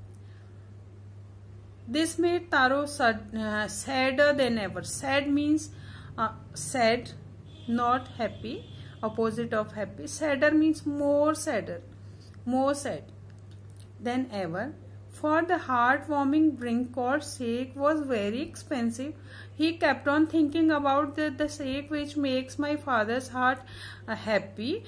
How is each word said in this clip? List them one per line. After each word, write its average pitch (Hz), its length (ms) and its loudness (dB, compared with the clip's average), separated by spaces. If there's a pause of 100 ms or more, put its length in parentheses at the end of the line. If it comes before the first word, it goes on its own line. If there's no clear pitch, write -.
(1900)
This 311 300 0
made 339 320 2
Taro 277 380 4
sad, 226 480 0
uh, 214 320 -2
sadder 269 680 4
than 247 240 4
ever. 185 240 -4
Sad 277 500 0
means, 294 380 4 (480)
uh, 220 140 0 (240)
sad, 240 560 2 (560)
not 240 400 2 (100)
happy. 240 540 -6 (320)
Opposite 226 500 0
of 214 200 0
happy. 208 340 -8
Sadder 294 440 4
means 311 340 6
more 285 500 4
sadder, 202 460 -2 (640)
more 262 280 4
sad 240 300 -6 (960)
than 254 320 -2
ever. 202 420 -4 (360)
For 311 320 2
the 349 140 2
heartwarming 285 1040 4
drink 240 360 0
called 254 300 0
shake 247 520 -4
was 294 260 2
very 233 400 0
expensive. 262 720 -4 (420)
He 330 220 2
kept 285 320 2
on 311 180 6
thinking 320 440 4
about 285 440 2
the, 302 140 0
the 294 180 -2
shake 285 420 -4
which 294 280 -4
makes 262 420 0
my 294 160 0
father's 247 540 0
heart, 254 300 2 (480)
uh, 226 80 -4
happy. 220 720 -2